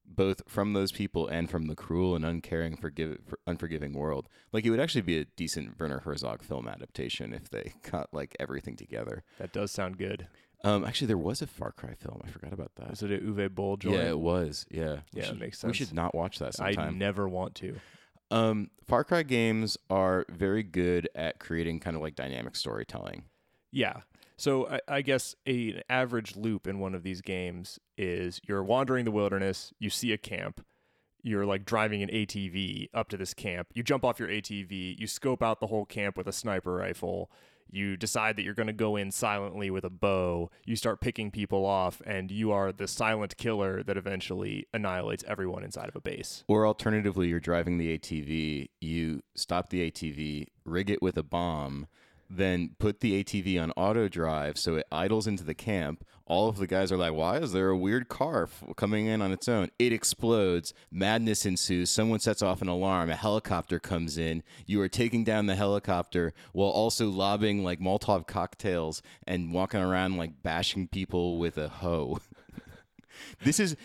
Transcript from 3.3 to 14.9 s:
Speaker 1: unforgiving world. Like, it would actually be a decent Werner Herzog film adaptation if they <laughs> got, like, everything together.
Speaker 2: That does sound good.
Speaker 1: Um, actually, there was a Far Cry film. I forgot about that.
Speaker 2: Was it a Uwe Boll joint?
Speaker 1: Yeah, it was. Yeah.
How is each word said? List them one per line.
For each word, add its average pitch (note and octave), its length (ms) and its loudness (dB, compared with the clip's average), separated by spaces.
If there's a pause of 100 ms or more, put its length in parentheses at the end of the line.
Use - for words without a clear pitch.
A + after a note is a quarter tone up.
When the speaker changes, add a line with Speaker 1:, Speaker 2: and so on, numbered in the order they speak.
Speaker 1:
unforgiving D#2+ 480 -6
world. C#2+ 340 -4 (240)
Like, A2 140 2
it A2+ 40 6
would A2+ 100 4
actually D3+ 220 0
be E2 160 0
a D2+ 60 -2
decent D#2 540 -8
Werner C#2+ 220 -4
Herzog C#2 420 -6
film B1 260 -6
adaptation A1+ 640 -8
if - 160 -12
they - 300 -8
<laughs> - 120 -18
got, - 220 -6
like, C#2+ 280 -8
everything C2+ 360 -8
together. A1 460 -8 (160)
Speaker 2:
That - 140 -10
does G2+ 180 -2
sound F#2 260 -6
good. F#2+ 300 -6 (380)
Speaker 1:
Um, G2+ 200 4
actually, C3 240 -2
there G#2 100 4
was E2+ 240 -2
a D3 60 -6
Far - 240 -8
Cry A#1+ 220 -12
film. - 300 -12
I - 40 -12
forgot - 240 -12
about - 240 -10
that. - 140 -12
Speaker 2:
Was G#2 120 -10
it G2+ 80 -2
a G2+ 80 0
Uwe G2+ 340 -2
Boll G2 260 -2
joint? G2 180 4
Speaker 1:
Yeah, E2+ 140 2
it D#2 80 0
was. E2 520 0
Yeah. D#2+ 120 -4 (300)